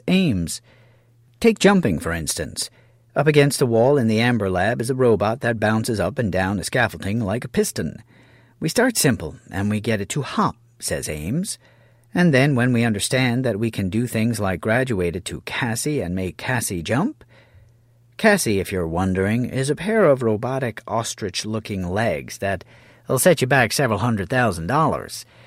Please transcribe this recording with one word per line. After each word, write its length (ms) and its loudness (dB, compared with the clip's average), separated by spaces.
Ames. 540 0
Take 200 4
jumping, 400 4
for 120 -4
instance. 580 -6
Up 120 2
against 340 4
a 60 4
wall 300 4
in 100 2
the 120 2
Amber 300 2
Lab 320 0
is 80 -4
a 60 -2
robot 460 2
that 180 -2
bounces 400 0
up 180 -2
and 140 0
down 280 0
a 40 -6
scaffolding 580 -2
like 240 -4
a 40 -10
piston. 520 -4
"We 100 -2
start 280 2
simple, 380 0
and 180 -2
we 100 0
get 220 -2
it 80 -8
to 140 -4
hop," 340 -2
says 280 -6
Ames. 520 -4
"And 180 4
then 220 4
when 180 2
we 100 2
understand 600 0
that 140 0
we 100 0
can 200 -4
do 180 -2
things 320 0
like 200 -2
graduate 560 0
it 100 -8
to 200 -10
Cassie 560 -4
and 140 -4
make 220 -4
Cassie 440 -4
jump." 420 -2
Cassie, 420 2
if 120 -4
you're 160 -2
wondering, 580 0
is 260 -2
a 40 0
pair 300 0
of 160 4
robotic 640 -2
ostrich-looking 1040 -4
legs 480 -2
that'll 800 -6
set 240 4
you 60 0
back 260 4
several 260 0
hundred 300 -2
thousand 380 0
dollars. 580 -2